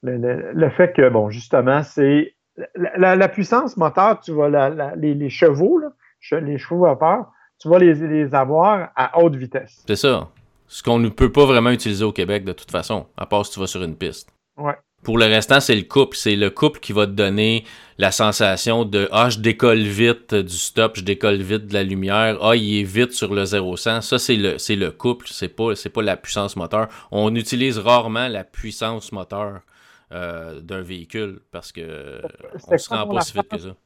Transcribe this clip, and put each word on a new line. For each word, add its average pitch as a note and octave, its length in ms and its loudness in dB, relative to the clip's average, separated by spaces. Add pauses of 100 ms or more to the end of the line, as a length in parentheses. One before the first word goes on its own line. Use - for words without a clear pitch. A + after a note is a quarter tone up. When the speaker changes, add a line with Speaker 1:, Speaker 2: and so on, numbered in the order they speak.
Speaker 1:
le, B2+ 140 -6
le, B2 340 -4
le D#3+ 180 2
fait F3+ 220 4
que, C3+ 160 6
bon, A2 220 2
justement, B2+ 520 2
c'est D3 520 2 (420)
la, - 200 -4
la, F#3 200 4
la F#3+ 120 4
puissance A#3 480 -2
moteur, G3 440 2
tu E3+ 120 -12
vas D3 160 2
la, C#3+ 220 2
la, D3+ 240 -6
les, D#3 200 -2
les C#3+ 160 -4
chevaux, F3 480 4
là, D4+ 100 -4 (320)
che-, D#3 200 -4
les C#3+ 180 -6
chevaux E3+ 240 -4
vapeur, E3 440 2 (340)
tu - 80 -10
vas F3 100 8
les, F3 160 8
les D3+ 400 -2
avoir D#3+ 600 2
à C3 240 -2
haute E3+ 160 6
vitesse. B2+ 540 -10
Speaker 2:
C'est - 80 0
ça. C3 320 0 (380)
Ce - 160 -18
qu'on A#2 160 2
ne A#2 100 2
peut A2+ 240 2
pas C#3+ 140 8
vraiment B2 240 4
utiliser A2 340 -2
au G#2+ 80 -2
Québec, G#2 320 -2
de F#2+ 80 -8
toute - 180 -16
façon, F2+ 360 -6 (100)
à G2 100 -10
part G#2 200 0
si - 60 -14
tu - 80 -12
vas F#2+ 60 -6
sur F#2 160 -8
une D#2+ 140 -8
piste. - 340 -10 (260)
Speaker 1:
Ouais. D3 180 -6 (280)
Speaker 2:
Pour A2+ 160 -2
le A2+ 80 6
restant, A2 340 4
c'est C3 140 2
le G#2 80 0
couple. - 340 0
C'est G#2 200 0
le G2+ 120 0
couple D3+ 320 -2
qui - 140 -12
va G#2 120 2
te G2+ 60 -6
donner G#2+ 520 0 (340)
la F#2+ 120 2
sensation A2 760 0
de « G2+ 260 0
Ah, A#2 160 2
je G#2+ 100 -4
décolle A2+ 420 2
vite A2 540 0
du F#2 220 -2
stop, - 400 0
je F#2 80 -10
décolle G2+ 380 0
vite G#2 240 -4
de G2+ 80 -12
la G2+ 80 0
lumière. G2 600 -2
Ah, A#2 140 4
il G#2 240 0
est G2+ 40 -2
vite A2 280 0
sur G2+ 220 -4
le G2 100 0
zéro F#2 320 -2
cent. » A2+ 260 -2
Ça, - 160 -2
c'est B2 180 0
le, G2 200 0
c'est - 200 -4
le F#2+ 140 -2
couple, - 380 -4
c'est - 260 -10
pas, A2+ 200 -2
c'est G2 160 -12
pas A2+ 120 -4
la G2 140 0
puissance - 400 -6
moteur. G#2 320 -4 (220)
On G#2+ 240 0
utilise A#2+ 440 -2
rarement A2+ 500 2
la G2+ 160 -8
puissance A2 680 -10
moteur, G2+ 480 -10 (520)
euh, E2 480 -12
d'un F#2+ 200 -12
véhicule F#2 600 -10 (120)
parce - 180 -16
que D2 520 -16 (340)
Speaker 1:
C'était F3+ 180 -10
Speaker 2:
on D#3+ 40 -2
se - 100 -10
rend A3+ 160 -8
Speaker 1:
quoi G#3 40 -14
Speaker 2:
pas G3+ 80 -8
Speaker 1:
la F3+ 40 -4
Speaker 2:
si E3+ 140 -8
vite G3+ 80 -6
que G3 60 -8 (100)
Speaker 1:
phrase ? F#3 100 -16
Speaker 2:
ça. F#3+ 60 -18 (120)